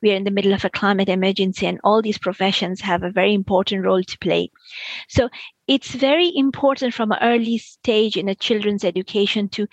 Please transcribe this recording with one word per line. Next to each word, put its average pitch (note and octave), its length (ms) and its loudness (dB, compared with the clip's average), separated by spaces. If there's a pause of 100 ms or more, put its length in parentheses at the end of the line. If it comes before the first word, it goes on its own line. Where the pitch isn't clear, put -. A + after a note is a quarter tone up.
we G#3+ 100 4
are G3 40 2
in G3 80 -4
the G3+ 80 -2
middle G3 220 2
of G3 100 -2
a F#3+ 60 0
climate G3 400 0
emergency, F#3+ 580 0
and F3 160 -4
all G#3+ 180 4
these G#3+ 160 -2
professions F#3+ 640 -2
have F3 240 -2
a F3+ 80 -4
very G3 220 2
important G3 500 0
role F#3 180 2
to - 180 -8
play. F3 300 -2 (580)
So B3+ 220 0 (380)
it's - 260 0
very D4 400 2
important C4+ 600 0
from A3 180 0
an - 100 0
early A#3 360 2
stage G#3+ 600 0
in G3 120 -2
a G3 40 0
children's G#3 520 -2
education G3 640 -2
to G#3 240 -4